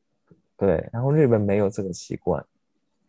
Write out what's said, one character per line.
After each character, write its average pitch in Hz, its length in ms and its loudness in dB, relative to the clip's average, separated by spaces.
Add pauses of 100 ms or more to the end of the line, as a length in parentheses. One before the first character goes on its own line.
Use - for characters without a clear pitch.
(560)
对， 90 360 0
然 117 100 -6
后 139 80 0
日 151 160 4
本 113 140 4
没 101 160 0
有 101 140 2
这 104 120 -6
个 92 100 -6
习 - 240 -12
惯。 85 280 -4 (640)